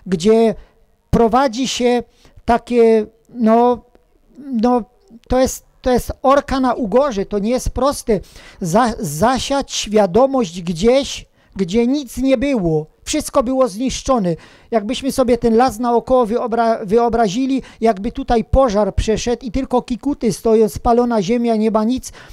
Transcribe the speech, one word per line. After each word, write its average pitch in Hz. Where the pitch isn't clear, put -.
gdzie 214
prowadzi 233
się 240
takie, 226
no, 240
no, 247
to 254
jest, -
to 254
jest -
orka 269
na 254
ugorze, 233
to 208
nie 214
jest -
proste. 247
Za-, 214
zasiać 226
świadomość 214
gdzieś, 208
gdzie 196
nic 269
nie 262
było. 180
Wszystko -
było 262
zniszczone. 214
Jakbyśmy 240
sobie 247
ten 226
las 233
naokoło 240
wyobra-, 226
wyobrazili, 233
jakby 220
tutaj 240
pożar 208
przeszedł 233
i 208
tylko 254
kikuty 254
stoją, 220
spalona 240
ziemia, 233
nie 214
ma 214
nic 240